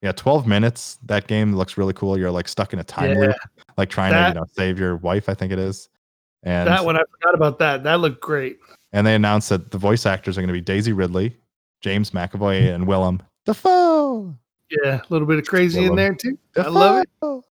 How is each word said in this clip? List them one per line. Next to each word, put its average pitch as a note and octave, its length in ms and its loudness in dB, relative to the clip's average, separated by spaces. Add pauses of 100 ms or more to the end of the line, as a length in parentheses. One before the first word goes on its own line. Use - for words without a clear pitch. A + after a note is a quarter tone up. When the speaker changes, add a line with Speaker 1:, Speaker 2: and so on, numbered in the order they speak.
Speaker 1:
yeah, G2 120 -4
twelve C#3 340 0
minutes. A2 580 0
That G#2 220 -2
game G#2+ 280 0
looks F#2 220 -4
really F#2+ 160 0
cool. G2 240 -2
You're, F2+ 140 -2
like, F2 160 -4
stuck - 260 -6
in F#2 60 -6
a - 40 -10
time - 280 -2
Speaker 2:
Yeah. C3+ 160 2
Speaker 1:
loop, C3 80 0 (420)
like, F#2+ 120 0
trying F#2+ 220 0
to, - 60 4
Speaker 2:
That F3 120 4
Speaker 1:
you F2+ 60 -4
know, E2 100 -6 (100)
save F#2 240 -2
your F2+ 180 0
wife, F2+ 320 -2
I G2 60 -2
think F#2 160 -6
it F#2 80 -4
is. F#2+ 300 -6 (540)
And F2+ 240 0
Speaker 2:
That F3+ 180 2
one, E3 120 0
I D#3+ 40 2 (100)
forgot F3 240 0
about D3+ 240 0
that. C#3 240 0
That D#3+ 160 2
looked D#3 220 -2
great. C#3 360 -6 (360)
Speaker 1:
and G#2 140 2
they A2 80 4
announced G#2 340 2
that F#2 220 -2
the G2+ 60 -6
voice G2+ 280 2
actors F#2+ 320 -2
are F#2+ 40 -4
gonna F#2 120 -2
be F2+ 80 -2
Daisy G2+ 300 -2
Ridley, F#2+ 460 -2 (440)
James G2+ 300 -2
McAvoy, F#2+ 640 0
and F2 140 -2
Willem F#2 340 0 (240)
Dafoe. D4 880 2 (340)
Speaker 2:
Yeah, C#3 320 0
a - 80 -18
little D#3 180 0
bit D#3 120 4
of D3+ 60 -6
crazy F3+ 340 2
in F#3 40 2
Speaker 1:
Willem F#3 140 2
Speaker 2:
there, G3 180 2
too. C4 220 -6 (200)
I F3+ 100 0
love F#4+ 360 6
it. - 60 -6 (120)
Speaker 1:
Dafoe. C#4 320 -6